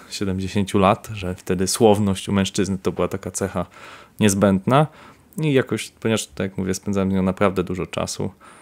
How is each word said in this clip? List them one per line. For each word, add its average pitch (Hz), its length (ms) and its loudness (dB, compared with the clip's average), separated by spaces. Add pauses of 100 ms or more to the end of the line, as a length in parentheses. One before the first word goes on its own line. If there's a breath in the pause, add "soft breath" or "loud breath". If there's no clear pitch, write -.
(100)
siedemdziesięciu 98 680 -2
lat, 98 340 4
że 92 220 -6
wtedy 92 320 -4
słowność 104 600 4
u 101 40 -2
mężczyzny 95 460 0
to - 140 -4
była 87 160 -2
taka 92 220 -10
cecha 92 360 -4 (540 loud breath)
niezbędna 104 680 4 (520 loud breath)
i 151 140 0
jakoś, 120 380 0
ponieważ, - 360 -2
tak - 240 -6
jak - 80 -18
mówię, 95 160 -2
spędzałem 98 360 -2
z 98 40 0
nią 95 80 0
naprawdę 92 420 0
dużo 87 220 -6
czasu, - 440 -6 (320 loud breath)